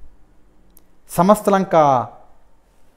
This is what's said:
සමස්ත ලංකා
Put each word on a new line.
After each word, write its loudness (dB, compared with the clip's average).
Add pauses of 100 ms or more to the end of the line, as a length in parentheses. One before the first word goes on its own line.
(1120)
සමස්ත 0
ලංකා 2 (1040)